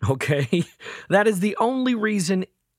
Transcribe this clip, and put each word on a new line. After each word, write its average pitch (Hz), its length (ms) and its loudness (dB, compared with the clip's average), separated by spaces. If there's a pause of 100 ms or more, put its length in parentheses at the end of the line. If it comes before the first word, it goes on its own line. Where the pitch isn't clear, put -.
okay? 143 540 0 (240)
<laughs> - 220 -16
That 202 180 4
is 208 120 2
the 208 180 0
only 254 380 0
reason 196 500 0 (340)